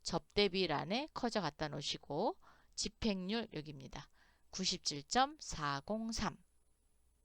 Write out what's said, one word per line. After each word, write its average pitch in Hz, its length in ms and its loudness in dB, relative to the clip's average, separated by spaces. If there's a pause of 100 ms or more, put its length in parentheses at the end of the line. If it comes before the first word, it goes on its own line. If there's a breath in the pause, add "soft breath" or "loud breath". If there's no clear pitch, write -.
접대비란에 180 1120 2
커져 226 260 0
갖다 151 280 0
놓으시고 147 680 -2 (380 soft breath)
집행률 202 760 -2
여기입니다. 147 560 -8 (420 soft breath)
구십칠 180 540 -2
점 277 360 4
사공삼. 202 960 -2 (880)